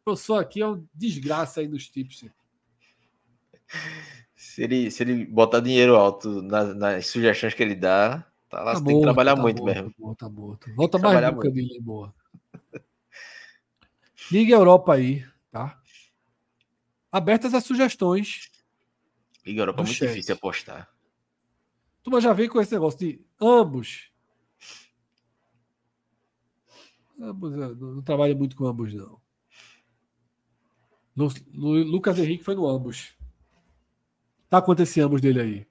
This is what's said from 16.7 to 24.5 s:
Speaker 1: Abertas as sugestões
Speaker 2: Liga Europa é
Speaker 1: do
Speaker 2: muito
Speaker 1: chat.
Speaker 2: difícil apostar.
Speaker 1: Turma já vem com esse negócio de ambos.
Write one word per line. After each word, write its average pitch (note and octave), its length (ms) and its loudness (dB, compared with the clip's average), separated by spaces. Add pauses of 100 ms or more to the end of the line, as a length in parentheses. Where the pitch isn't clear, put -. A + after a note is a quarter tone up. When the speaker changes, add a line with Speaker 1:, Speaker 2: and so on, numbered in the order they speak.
Speaker 1:
Abertas G#3 420 0
as B3+ 100 0
sugestões G#3 840 -2 (960)
Speaker 2:
Liga G#2 160 -4
Europa F#2+ 200 -2
é - 20 -2
Speaker 1:
do - 40 -2
Speaker 2:
muito A#2+ 100 -4
Speaker 1:
chat. C3 120 -2
Speaker 2:
difícil G2+ 260 -6
apostar. - 540 -10 (1120)
Speaker 1:
Turma B3 180 0
já A3+ 140 4
vem A3 160 0
com A#3 100 0
esse G#3 140 -2
negócio D#3+ 260 -2
de E3 220 -6 (180)
ambos. G#3+ 720 2 (3000)